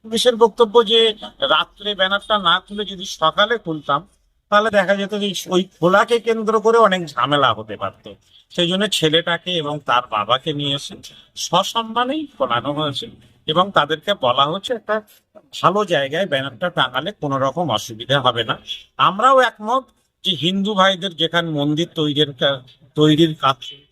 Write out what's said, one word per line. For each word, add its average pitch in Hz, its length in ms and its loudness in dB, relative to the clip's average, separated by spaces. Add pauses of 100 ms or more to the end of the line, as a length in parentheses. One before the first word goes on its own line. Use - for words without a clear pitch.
পুলিশের 226 320 2
বক্তব্য 233 500 4
যে 226 280 2 (260)
রাত্রে 170 560 -2
ব্যানারটা 196 420 0
না 180 220 0
খুলে 202 260 -8
যদি 190 200 -12
সকালে 208 520 0
খুলতাম, 156 500 -4 (420)
তাহলে 208 200 2
দেখা 202 260 2
যেত 196 200 -6
যে 202 180 -4 (160)
ওই 185 140 2
খোলাকে 214 560 2
কেন্দ্র 226 400 0
করে 226 180 4
অনেক 185 280 4
ঝামেলা 135 480 2
হতে 107 240 -8
পারত। 98 360 -10 (360)
সেই 175 200 -2
জন্য 190 180 0
ছেলেটাকে 170 640 -2
এবং 151 340 -4
তার 123 240 2
বাবাকে 113 440 -2
নিয়ে 143 220 -4
এসে 165 200 -12 (400)
সসম্মানেই 233 920 -2 (100)
খোলানো 123 360 -2
হয়েছে 143 340 -6 (380)
এবং 180 260 0
তাদেরকে 156 500 0
বলা 131 240 2
হচ্ছে 190 280 -6
একটা 214 280 -4 (340)
ভালো - 500 -4
জায়গায় 151 400 -2
ব্যানারটা 139 440 -6
টাঙালে 135 420 -4 (100)
কোনো 139 160 -4
রকম 135 340 -2
অসুবিধা 120 500 -4
হবে 120 220 0
না। 131 140 -4 (400)
আমরাও 214 420 4
একমত 233 440 -2 (400)
যে 185 80 -4
হিন্দু 190 420 -2
ভাইদের 190 420 0
যেখানে 165 340 -2
মন্দির 151 460 0
তৈরির 147 380 0
কা-, 139 260 0 (360)
তৈরির 156 400 6
কাজ - 380 -2 (180)